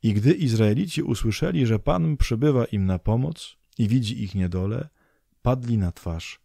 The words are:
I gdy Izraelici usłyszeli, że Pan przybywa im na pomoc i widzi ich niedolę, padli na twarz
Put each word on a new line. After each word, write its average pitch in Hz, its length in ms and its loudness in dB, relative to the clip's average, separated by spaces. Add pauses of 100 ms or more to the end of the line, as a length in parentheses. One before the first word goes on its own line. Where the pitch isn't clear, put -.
I 110 120 2
gdy 107 180 4
Izraelici 131 680 2
usłyszeli, 131 640 0
że 113 120 2
Pan 160 380 0
przybywa 123 480 2
im 101 220 -2
na 92 120 0
pomoc 127 580 -2 (220)
i 110 100 2
widzi 113 340 0
ich 98 120 -8
niedolę, 92 540 -2 (540)
padli 120 360 0
na 90 140 0
twarz - 520 -10